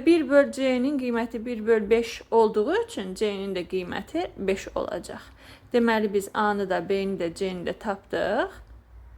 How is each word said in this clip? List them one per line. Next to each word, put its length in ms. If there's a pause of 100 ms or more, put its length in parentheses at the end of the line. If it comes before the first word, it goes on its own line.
bir 240
böl 240
C-nin 480
qiyməti 400
bir 240
böl 240
beş 300 (180)
olduğu 460
üçün 340
C-nin 400
də 160
qiyməti 540 (100)
beş 300 (100)
olacaq. 480 (480)
Deməli, 400
biz 240
A-nı 320
da, 220
B-ni 320
də, 100
C-ni 380
də 100
tapdıq. 760 (600)